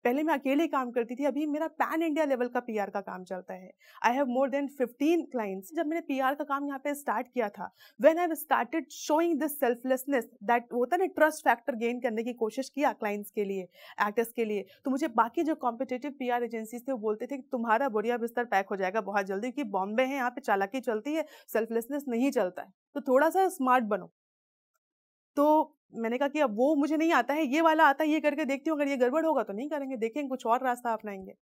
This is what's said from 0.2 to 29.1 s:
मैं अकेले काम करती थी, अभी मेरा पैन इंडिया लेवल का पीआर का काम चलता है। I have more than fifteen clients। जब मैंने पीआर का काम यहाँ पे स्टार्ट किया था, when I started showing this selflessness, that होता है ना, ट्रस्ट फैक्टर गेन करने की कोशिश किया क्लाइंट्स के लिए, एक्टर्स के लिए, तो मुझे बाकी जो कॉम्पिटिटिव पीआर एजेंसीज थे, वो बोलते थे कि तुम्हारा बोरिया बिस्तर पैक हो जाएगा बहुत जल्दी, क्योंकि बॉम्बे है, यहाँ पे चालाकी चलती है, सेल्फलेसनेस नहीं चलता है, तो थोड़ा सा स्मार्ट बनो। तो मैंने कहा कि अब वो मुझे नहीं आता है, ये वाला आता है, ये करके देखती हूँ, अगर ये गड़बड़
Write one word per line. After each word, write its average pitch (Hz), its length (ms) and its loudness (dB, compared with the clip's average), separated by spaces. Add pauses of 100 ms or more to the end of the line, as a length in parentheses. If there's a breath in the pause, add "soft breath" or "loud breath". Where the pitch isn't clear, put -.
मैं 320 100 2
अकेले 285 340 2
काम 254 240 -2
करती 240 240 -2
थी, 277 100 -2
अभी 285 200 0
मेरा 302 220 -2
पैन 311 360 -2
इंडिया 311 220 0
लेवल 247 220 0
का 247 120 -2
पीआर 214 300 -4
का 202 120 -6
काम 185 220 -12
चलता 185 300 -10
है। 185 200 -18 (320 loud breath)
I 226 40 8
have 269 160 2
more 254 220 2
than 277 160 0
fifteen 285 540 0
clients। 214 580 -6
जब 320 100 -2
मैंने 320 160 -2
पीआर 269 340 -2
का 294 80 -6
काम 285 220 -4
यहाँ 277 140 -6
पे 285 160 -4
स्टार्ट 233 380 -4
किया 220 160 0
था, 202 260 -12 (260 soft breath)
when 320 160 8
I 349 100 0
started 285 540 0
showing 330 560 0
this 294 140 -2 (120)
selflessness, 254 600 0 (260)
that 240 120 4 (120)
होता 247 220 0
है 349 40 0
ना, 370 60 2
ट्रस्ट 311 380 2
फैक्टर 247 320 0
गेन 233 240 -4
करने 226 240 -2
की 240 100 -4
कोशिश 233 360 -4
किया 269 240 0
क्लाइंट्स 208 380 -6
के 208 120 -2
लिए, 196 200 -4 (440 loud breath)
एक्टर्स 226 240 -2
के 233 140 -2
लिए, 208 200 -4 (200 loud breath)
तो 269 60 0
मुझे 277 160 0
बाकी 233 360 2
जो 302 120 0
कॉम्पिटिटिव 254 560 -4
पीआर 247 320 -2
एजेंसीज 226 440 -8
थे, 269 40 -4
वो 254 60 -2
बोलते 214 300 -4
थे 277 100 -8
कि 254 140 -12
तुम्हारा 240 380 0
बोरिया 220 280 0
बिस्तर 233 280 -4
पैक 196 260 0
हो 202 40 -2
जाएगा 190 260 -2
बहुत 202 240 -2
जल्दी, 202 260 -4
क्योंकि 240 200 -6
बॉम्बे 208 320 0
है, 262 120 -2
यहाँ 247 140 -2
पे 254 120 -10
चालाकी 196 380 0
चलती 226 340 -4
है, 311 120 -2 (220 loud breath)
सेल्फलेसनेस 233 600 -2
नहीं 247 240 0
चलता 185 300 -2
है, - 120 -16 (200)
तो 285 80 -6
थोड़ा 277 280 6
सा 370 180 4
स्मार्ट 254 360 2
बनो। 196 280 -4 (1200)
तो 302 420 4 (180)
मैंने 226 220 -4
कहा 285 100 0
कि 294 120 -2
अब 220 180 2
वो 277 180 4
मुझे 294 220 2
नहीं 330 140 2
आता 277 220 2
है, 311 120 0
ये 277 160 2
वाला 320 220 6
आता 285 200 6
है, 311 60 2
ये 311 100 2
करके 294 260 0
देखती 269 240 -2
हूँ, 311 80 0
अगर 285 100 0
ये 277 100 0
गड़बड़ 254 280 2